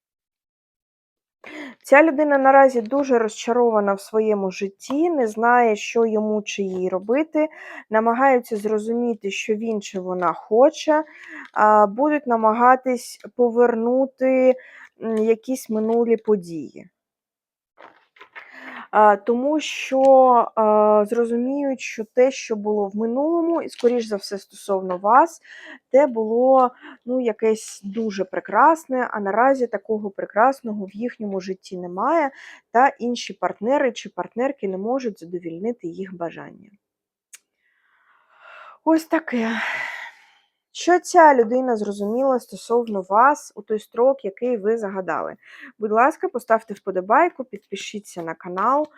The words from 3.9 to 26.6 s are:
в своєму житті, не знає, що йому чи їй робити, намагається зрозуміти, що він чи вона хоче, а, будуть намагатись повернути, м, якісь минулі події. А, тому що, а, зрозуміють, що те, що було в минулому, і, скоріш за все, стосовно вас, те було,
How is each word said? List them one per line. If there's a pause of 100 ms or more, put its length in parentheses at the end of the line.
в
своєму
житті,
не
знає,
що
йому
чи
їй
робити, (420)
намагається
зрозуміти,
що
він
чи
вона
хоче, (500)
а,
будуть
намагатись (160)
повернути, (480)
м,
якісь
минулі
події. (2000)
А,
тому
що, (540)
а,
зрозуміють,
що
те,
що
було
в
минулому,
і,
скоріш
за
все,
стосовно
вас, (500)
те
було, (340)